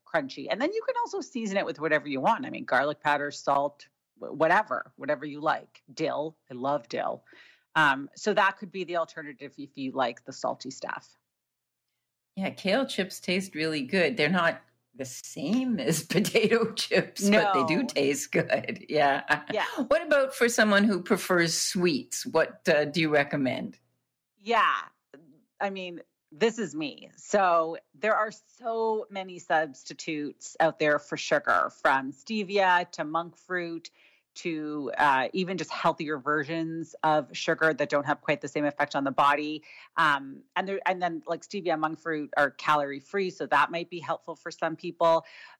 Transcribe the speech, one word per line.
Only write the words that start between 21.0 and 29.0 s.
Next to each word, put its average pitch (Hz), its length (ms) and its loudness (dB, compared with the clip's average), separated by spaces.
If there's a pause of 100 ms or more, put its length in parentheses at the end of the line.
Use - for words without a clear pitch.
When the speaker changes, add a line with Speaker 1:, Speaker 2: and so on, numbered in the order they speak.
Speaker 2:
prefers 175 580 2
sweets? - 640 0
What, - 440 0
uh, 151 160 4
do 143 160 -2
you 156 80 2
recommend? 143 680 0 (640)
Speaker 1:
Yeah. 196 320 2 (840)
I 202 100 -2
mean, 185 320 -10 (360)
this 220 220 2
is 180 160 -4
me. 147 400 -8
So 170 600 2 (200)
there 208 180 2
are 214 160 0 (280)
so 226 500 -2